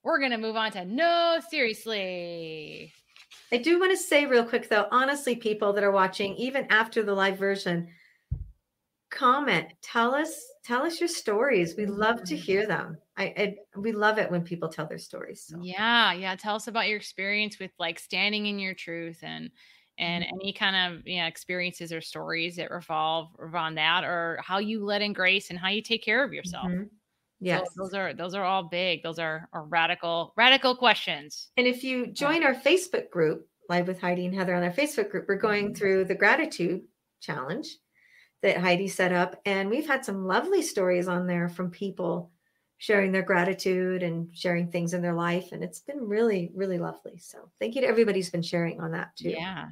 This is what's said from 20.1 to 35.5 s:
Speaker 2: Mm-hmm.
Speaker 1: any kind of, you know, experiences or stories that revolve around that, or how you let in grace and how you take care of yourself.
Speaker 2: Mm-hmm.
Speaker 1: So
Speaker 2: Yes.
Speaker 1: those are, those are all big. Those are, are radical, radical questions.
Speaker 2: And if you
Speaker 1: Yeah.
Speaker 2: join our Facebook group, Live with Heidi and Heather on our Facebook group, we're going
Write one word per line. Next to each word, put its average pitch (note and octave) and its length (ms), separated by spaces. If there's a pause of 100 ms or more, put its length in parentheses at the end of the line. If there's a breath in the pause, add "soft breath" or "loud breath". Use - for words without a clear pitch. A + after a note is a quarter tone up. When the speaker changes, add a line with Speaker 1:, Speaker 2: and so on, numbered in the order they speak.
Speaker 2:
Mm-hmm. F3+ 180
Speaker 1:
any G3 100
kind F#3+ 460
of, - 80
you F3+ 140
know, E3 60
experiences F3 680
or E3 100
stories E3 540
that F3 140
revolve D#3+ 580 (100)
around D#3+ 380
that, D#3+ 280
or E3 400
how F#3 140
you G#3+ 260
let G3+ 180
in G#3 120
grace F#3+ 360
and F3 80
how F3+ 100
you G3+ 140
take A3 220
care A3+ 180
of A#3+ 120
yourself. D3+ 320
Speaker 2:
Mm-hmm. F3+ 160
Speaker 1:
So G#3 60 (500)
Speaker 2:
Yes. F3+ 380
Speaker 1:
those F#3 180
are, F#3+ 200
those F3 200
are G3 100
all F#3+ 200
big. F3 380
Those E3 160
are, D#3+ 340
are E3 120
radical, E3+ 720
radical B3+ 360
questions. G3 760 (100)
Speaker 2:
And B3 80
if B3 180
you B3+ 220
Speaker 1:
Yeah. G3 60
Speaker 2:
join D#4 320
our C4+ 100
Facebook D#4 560
group, D#3+ 360 (220)
Live F3 200
with F#3 120
Heidi F3+ 260
and F3+ 80
Heather F#3 200
on F3 80
our F3 100
Facebook B3+ 380
group, - 180
we're G3 80
going G#3 300